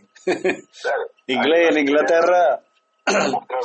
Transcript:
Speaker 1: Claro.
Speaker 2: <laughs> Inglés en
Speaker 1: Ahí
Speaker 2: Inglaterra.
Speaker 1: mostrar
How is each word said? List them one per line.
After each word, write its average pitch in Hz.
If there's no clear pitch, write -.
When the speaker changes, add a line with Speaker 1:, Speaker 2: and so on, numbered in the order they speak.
Speaker 1:
Claro. -
Speaker 2:
<laughs> -
Inglés 143
en 147
Speaker 1:
Ahí 151
Speaker 2:
Inglaterra. 165
Speaker 1:
mostrar -